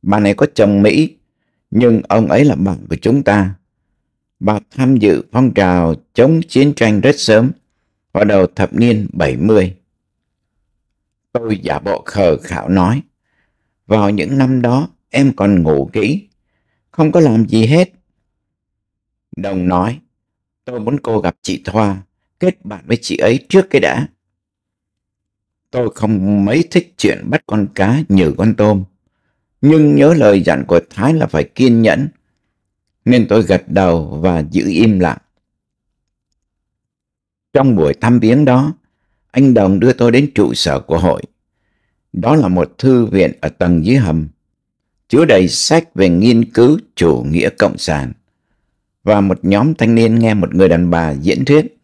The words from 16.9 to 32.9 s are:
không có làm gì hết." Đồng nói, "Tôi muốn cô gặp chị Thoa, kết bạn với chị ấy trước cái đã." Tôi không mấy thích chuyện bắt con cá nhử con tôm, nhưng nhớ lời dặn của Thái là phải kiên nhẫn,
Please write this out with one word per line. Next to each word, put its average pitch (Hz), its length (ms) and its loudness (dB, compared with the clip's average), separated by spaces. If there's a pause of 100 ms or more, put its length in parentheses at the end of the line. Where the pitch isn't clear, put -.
không 156 200 -2
có 175 80 2
làm 113 280 2
gì 113 180 0
hết." 160 240 2 (1500)
Đồng 95 300 -6
nói, 95 320 -2 (680)
"Tôi 123 140 -10
muốn 123 200 -4
cô 113 200 -2
gặp 87 220 -4
chị 87 240 -8
Thoa, 98 360 -2 (380)
kết 180 260 -4
bạn 98 220 -16
với 117 140 -2
chị - 160 -8
ấy 127 320 0
trước 190 200 2
cái 143 120 0
đã." 92 260 -4 (1600)
Tôi 123 240 -4
không 101 500 -2
mấy 147 260 0
thích - 260 -2
chuyện - 320 -4
bắt 156 180 -2
con 104 280 -2
cá 117 340 0
nhử 90 280 2
con 107 180 0
tôm, 104 280 0 (800)
nhưng 147 340 4
nhớ 143 180 4
lời 104 280 2
dặn 73 260 -2
của 85 120 2 (100)
Thái 127 240 -2
là 156 140 -2
phải 78 160 -4
kiên 120 380 0
nhẫn, 110 260 0 (960)